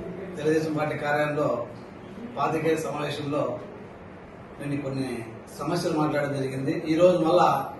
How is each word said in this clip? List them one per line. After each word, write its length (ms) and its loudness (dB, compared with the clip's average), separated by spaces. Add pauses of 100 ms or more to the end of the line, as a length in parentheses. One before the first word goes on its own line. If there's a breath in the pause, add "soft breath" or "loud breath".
(360)
తెలుగుదేశం 380 2
పార్టీ 240 0
కార్యాలయంలో 680 0 (720)
పాతికేయ 380 2
సమావేశంలో 840 -2 (1000)
నేను 220 -4
కొన్ని 420 -4 (340)
సమస్యలు 400 0
మాట్లాడడం 380 2
జరిగింది. 500 -2
ఈరోజు 320 8
మళ్ళా 600 4